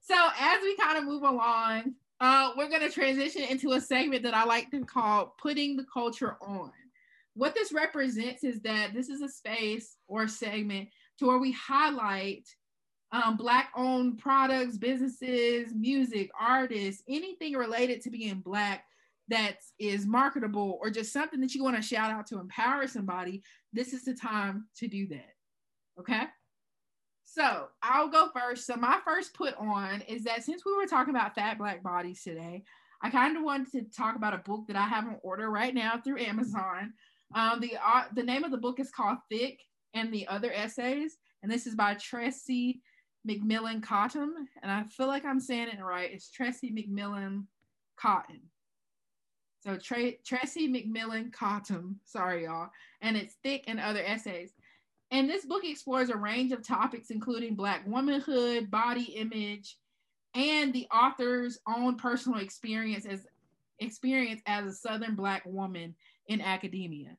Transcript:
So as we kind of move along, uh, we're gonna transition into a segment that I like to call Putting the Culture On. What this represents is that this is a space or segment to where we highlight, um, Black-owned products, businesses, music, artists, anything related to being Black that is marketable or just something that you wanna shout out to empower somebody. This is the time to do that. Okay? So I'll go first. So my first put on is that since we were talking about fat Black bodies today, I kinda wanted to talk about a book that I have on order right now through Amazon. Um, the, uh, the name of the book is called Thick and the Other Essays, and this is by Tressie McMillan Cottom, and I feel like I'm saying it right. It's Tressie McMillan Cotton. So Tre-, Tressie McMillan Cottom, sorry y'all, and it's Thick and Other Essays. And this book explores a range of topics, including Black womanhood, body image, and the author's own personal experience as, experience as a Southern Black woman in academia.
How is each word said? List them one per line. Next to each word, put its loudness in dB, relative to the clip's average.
So 2
as 6
we 2
kind 4
of 0
move -4
along, 4
uh, 6
we're 0
gonna 2
transition 2
into 0
a 4
segment 2
that 0
I 6
like 2
to -2
call 2
Putting 0
the -4
Culture -2
On. -8
What 2
this 0
represents 0
is -2
that 0
this -4
is -6
a -6
space -4
or 0
segment -4
to 4
where 6
we 2
highlight, 0
um, 2
Black-owned 4
products, 4
businesses, 2
music, 2
artists, 2
anything -4
related 0
to -8
being -6
Black -2
that 2
is 0
marketable 2
or -2
just -4
something -2
that -2
you -2
wanna 2
shout 0
out -6
to -8
empower 0
somebody. -4
This -4
is -8
the -2
time -2
to -6
do -4
that. -12
Okay? 0
So 2
I'll 4
go 8
first. -4
So -2
my 4
first 0
put -2
on -2
is -8
that -2
since -6
we 2
were 2
talking 2
about 2
fat 0
Black -4
bodies -4
today, -10
I -2
kinda 4
wanted 0
to -4
talk 0
about 0
a -6
book -6
that -4
I 4
have 0
on -8
order -4
right 0
now 0
through -4
Amazon. -2
Um, 2
the, -4
uh, 6
the -2
name 0
of -2
the -2
book -4
is -4
called 0
Thick -4
and -2
the -4
Other -2
Essays, -4
and -4
this -2
is -6
by 2
Tressie -4
McMillan 0
Cottom, 0
and -4
I 0
feel -2
like -2
I'm 2
saying -2
it -10
right. -4
It's -16
Tressie -4
McMillan -4
Cotton. 2
So -6
Tre-, -2
Tressie -2
McMillan -4
Cottom, -4
sorry -2
y'all, -6
and 0
it's -8
Thick -4
and -4
Other -2
Essays. -6
And 4
this -2
book -2
explores -2
a 0
range 0
of -6
topics, -2
including -2
Black -2
womanhood, 0
body 0
image, -6
and 2
the -2
author's 4
own 0
personal 0
experience -4
as, -8
experience -2
as 0
a -6
Southern -4
Black -2
woman -6
in -2
academia. -6